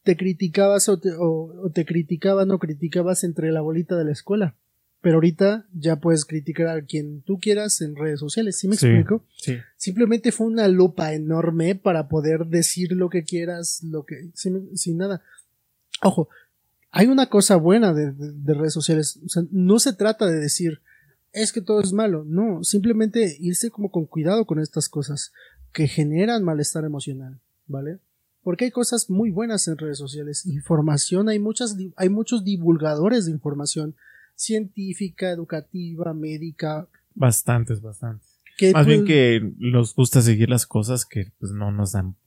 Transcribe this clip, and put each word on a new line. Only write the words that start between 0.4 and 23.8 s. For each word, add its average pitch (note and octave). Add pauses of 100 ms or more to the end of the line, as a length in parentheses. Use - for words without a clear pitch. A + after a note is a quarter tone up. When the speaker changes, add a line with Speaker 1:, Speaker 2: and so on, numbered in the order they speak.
Speaker 1:
o F#3+
te, F#3
o, E3
o F3
te D#3+
criticaban F#3
o F#3
criticabas E3+
entre D#3+
la D#3+
bolita D#3+
de E3
la D3+
escuela. G3 (460)
Pero E3
ahorita G3
ya D#3+
puedes E3
criticar D#3+
a D#3+
quien D3
tú F#3+
quieras G#3
en D3+
redes D3
sociales, F#3
¿sí -
me G#3+
Speaker 2:
Sí, C#3
Speaker 1:
explico? E3+ (100)
Speaker 2:
sí. B2+ (200)
Speaker 1:
Simplemente A3+
fue A3
una A3+
lupa F3+
enorme E3
para E3
poder D#3
decir E3+
lo F3+
que F3
quieras, E3+
lo D#3
que, E3+
sin, F#3+
sin E3
nada. F#3+ (800)
Ojo, F3+ (640)
hay G3
una C4
cosa G3+
buena F#3
de, D3+
de, D3
de D3
redes D3+
sociales. D#3
O F3+
sea, E3+
no F#3+
se A#3+
trata G#3+
de E3
decir, D3+ (520)
"Es G#3+
que A3+
todo G#3
es F#3+
malo". G3
No, F3
simplemente G#3+
irse F3+
como -